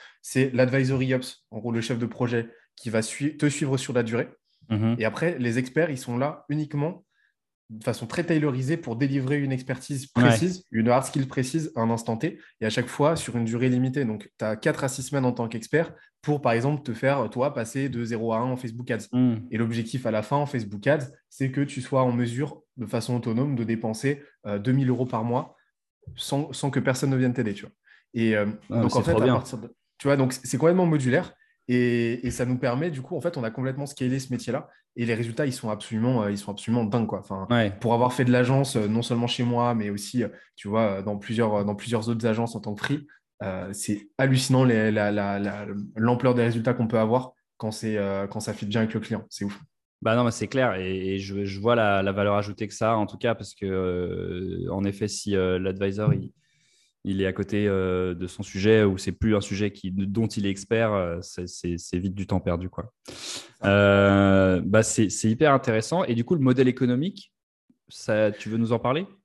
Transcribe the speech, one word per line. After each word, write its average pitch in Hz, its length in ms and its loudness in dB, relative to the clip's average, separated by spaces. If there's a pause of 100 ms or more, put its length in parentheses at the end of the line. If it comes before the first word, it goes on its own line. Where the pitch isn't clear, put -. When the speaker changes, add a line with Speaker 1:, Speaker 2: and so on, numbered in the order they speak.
(200)
Speaker 1:
c'est 131 340 0
l'advisory 131 600 2
ops, - 360 -6
en - 80 -12
gros 117 140 -6
le 113 80 -2
chef 117 180 -2
de 120 80 -2
projet 117 440 -2 (260)
qui - 140 -10
va 110 100 2
sui-, 143 380 -4
te 147 100 2
suivre 139 300 -2
sur 127 160 -6
la 123 80 2
durée. 120 260 -2 (420)
Speaker 2:
Mhm. 110 280 2
Speaker 1:
Et 110 80 0
après, 160 320 -2
les 120 200 0
experts, 156 320 0
ils 135 60 -6
sont 120 220 -6
là 147 320 -4
uniquement 147 560 -4 (640)
de 110 120 -14
façon 120 240 -4
très 175 180 -4
taylorisée 147 520 0
pour 123 200 -6
délivrer 139 440 0
une 135 100 -2
expertise 127 640 -6
Speaker 2:
Ouais. 120 100 4
Speaker 1:
précise, 123 460 4
une 113 200 2
hard 131 140 4
skill 135 220 -2
précise 143 480 -4
à 120 60 -4
un 113 100 2
instant 113 280 -2
T, 160 200 -4 (220)
et 110 60 -2
à 107 40 0
chaque 123 160 -2
fois 151 300 2
sur 143 200 -6
une 117 100 0
durée 117 240 0
limitée. 127 340 0
Donc, 107 320 -6
t'as 107 200 -2
quatre 151 280 -2
à 135 40 0
six 131 140 -8
semaines 135 220 -2
en 123 80 2
tant 117 160 -4
qu'expert 147 460 -2 (260)
pour, 147 220 -2
par 123 100 4
exemple, 135 300 0
te 120 100 -6
faire, 131 380 0
toi, 135 240 -2
passer 135 340 -4
de 117 160 -4
zéro 113 300 -2
à 110 60 0
un 120 40 -2
en 127 120 -2
Facebook 120 340 -8
Ads. 110 200 -4
Speaker 2:
Mhm. 123 400 2
Speaker 1:
Et 110 60 -6
l'objectif 117 480 -2
à 117 60 0
la 107 100 0
fin 139 160 -2
en 147 80 0
Facebook 104 420 -6
Ads, 139 200 2 (240)
c'est 131 200 -4
que 139 120 0
tu 139 180 -6
sois 131 220 0
en 123 100 2
mesure, 120 480 -2 (160)
de 120 80 -6
façon 117 320 -2
autonome, 123 400 0
de 117 80 -2
dépenser, 113 580 -2 (240)
euh, 104 120 -4
deux 113 140 0
mille 131 180 2
euros 123 160 0
par 113 180 -4
mois 123 320 -4 (580)
sans, 143 380 -4
sans 139 180 -4
que 131 100 0
personne 131 280 0
ne 135 80 2
vienne 127 160 2
t'aider, 113 220 -2
tu - 80 -16
vois. - 100 -18 (400)
Et, 113 240 2
euh, 104 80 2 (260)
Speaker 2:
Ah, 117 120 0
Speaker 1:
donc, 120 80 4
Speaker 2:
c'est 127 80 2
Speaker 1:
en 113 40 2
fait, 170 100 2
Speaker 2:
trop 110 100 4
Speaker 1:
à - 20 4
Speaker 2:
bien. 127 100 4
Speaker 1:
partir - 220 -4
de... 107 180 -14 (220)
tu - 120 -2
vois, 143 100 4
donc, 127 160 2
c'est - 240 -4
complètement 180 260 4
modulaire. 151 480 2 (380)
Et, 120 560 2
et 120 40 -2
ça 123 160 -2
nous 127 100 0
permet, 135 340 0
du 135 120 -8
coup, 180 120 -10
en 151 60 -4
fait, 170 160 -4
on 120 80 -4
a 110 60 -4
complètement 131 340 -6
scalé 131 360 -2
ce 131 120 -8
métier-là. 123 380 -4 (260)
Et 117 80 -2
les 117 100 0
résultats, 117 300 -2
ils 135 80 -2
sont 120 160 -8
absolument, 110 540 0
euh, 101 80 0
ils 101 80 -2
sont - 120 -12
absolument 113 320 -2
dingues, 110 240 0
quoi. 107 120 -4
Enfin, 95 320 -8
Speaker 2:
Ouais. 113 280 2
Speaker 1:
pour 113 140 0
avoir 123 220 2
fait 135 100 2
de 123 80 4
l'agence, 131 440 4
euh, 107 120 0
non 113 140 0
seulement 120 240 -2
chez 120 160 -2
moi, 120 320 2
mais 104 160 -2
aussi, 101 320 -4
euh, 104 60 -2 (280)
tu - 100 -12
vois, 107 140 2
euh, 98 220 0
dans 101 160 -4
plusieurs, 110 380 0
euh, 101 80 0
dans 101 100 -2
plusieurs 110 340 -4
autres 117 180 0
agences 113 300 0
en 107 40 -10
tant 107 140 -8
que 104 60 -12
free, 143 260 -4 (360)
euh, 95 320 -6
c'est - 420 -4
hallucinant 131 480 4
les, 110 260 4
la, 104 220 2
la, 101 260 0
la, 101 280 -4 (280)
l'ampleur 123 400 4
des 120 80 2
résultats 117 300 2
qu'on 117 160 0
peut 113 100 2
avoir 117 340 2 (260)
quand 110 120 -4
c'est, 107 280 -4
euh, 98 280 -2
quand 110 140 -8
ça 110 140 -6
fit 110 100 -10
bien 104 160 0
avec 110 140 0
le 110 60 -2
client. 110 280 -6
C'est - 160 -8
ouf. 101 160 -6 (400)
Speaker 2:
Bah 113 160 2
non, 123 80 4
mais 117 60 2
c'est 107 180 -4
clair. 127 280 0
Et, 95 400 -2
et - 20 -2
je, 98 260 -6
je 98 160 -6
vois 117 140 4
la, 104 280 4
la 98 100 0
valeur 101 240 2
ajoutée 104 300 -4
que - 80 -10
ça, 113 220 2
en 107 80 0
tout 101 140 -8
cas, 117 160 0
parce 104 200 -14
que, 101 120 -8
euh, 90 1080 -4
en 98 120 -2
effet, 98 220 -2
si, 101 300 -2
euh, 92 220 2
l'advisor, 98 560 0
il, - 180 -8 (720)
il 98 180 -2
est 95 40 2
à 95 60 0
côté, 104 360 -2
euh, 92 440 0
de 87 140 -8
son 90 160 -10
sujet 107 400 4
ou 95 160 4
c'est 92 140 -4
plus 107 240 2
un 101 40 2
sujet 101 320 -2
qui, 92 200 -8
dont 98 340 0
il 104 200 -2
est 98 40 0
expert, 107 420 0
euh, 87 300 0
c'est, 90 240 -10
c'est, 87 320 -6
c'est 90 200 -4
vite 92 160 -4
du 98 120 -6
temps 92 140 2
perdu, 87 280 -2
quoi. - 240 -12 (140)
Speaker 1:
C'est - 340 -12 (220)
ça. 98 60 2
Speaker 2:
Euh, 98 960 8
bah, 110 180 6
c'est, 110 260 2
c'est 110 220 0
hyper 143 220 6
intéressant. 127 520 2
Et 120 100 0
du 117 100 0
coup, 180 100 2
le 160 60 2
modèle 127 280 6
économique, 127 640 -2 (560)
ça, 107 440 0
tu - 160 -10
veux 113 100 -2
nous 117 140 2
en 113 80 0
parler ? 147 260 -2 (180)